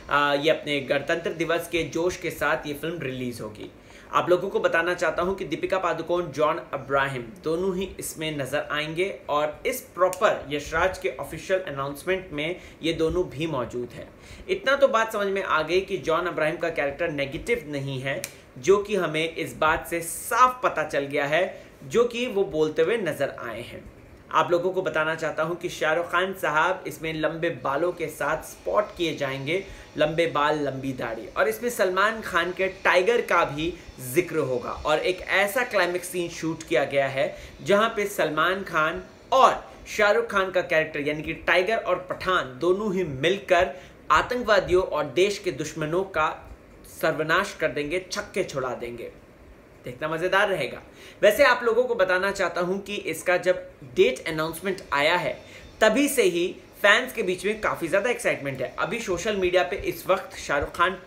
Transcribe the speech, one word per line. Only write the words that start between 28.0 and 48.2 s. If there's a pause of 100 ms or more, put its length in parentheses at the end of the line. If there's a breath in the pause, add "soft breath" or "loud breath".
साथ
spot
किए
जाएंगे, (300 loud breath)
लंबे
बाल,
लंबी
दाढ़ी।
और
इसमें
सलमान
खान
के
tiger
का
भी (400 loud breath)
जिक्र
होगा
और
एक
ऐसा
climax
scene
shoot
किया
गया
है, (260 loud breath)
जहां
पे
सलमान
खान (300)
और (180)
शाहरुख
खान
का
कैरेक्टर,
यानी
कि
tiger
और
पठान,
दोनों
ही
मिलकर (340 loud breath)
आतंकवादियों
और
देश
के
दुश्मनों
का (440)
सर्वनाश
कर
देंगे,
छक्के